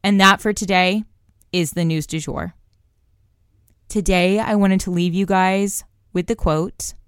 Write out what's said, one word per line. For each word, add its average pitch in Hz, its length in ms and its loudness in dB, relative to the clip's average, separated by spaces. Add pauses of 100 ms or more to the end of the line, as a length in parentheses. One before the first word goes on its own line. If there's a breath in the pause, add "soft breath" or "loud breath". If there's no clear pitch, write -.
And 196 180 4
that 190 200 6
for 208 120 0
today 190 500 0 (480)
is 175 200 0
the 175 120 -2
news 160 220 -2
du 160 140 -6
jour. 151 340 -8 (1400)
Today, 185 480 2
I 220 160 -2
wanted 190 280 2
to 185 100 -6
leave 175 240 0
you 190 100 0
guys 190 580 0 (300)
with 180 140 -4
the 226 80 -2
quote - 580 -4 (140)